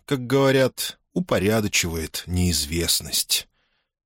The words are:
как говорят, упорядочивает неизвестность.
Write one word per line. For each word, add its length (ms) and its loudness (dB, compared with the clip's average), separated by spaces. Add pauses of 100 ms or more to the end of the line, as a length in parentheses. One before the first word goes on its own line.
как 200 -4
говорят, 760 2 (120)
упорядочивает 1160 -2
неизвестность. 1200 -2 (560)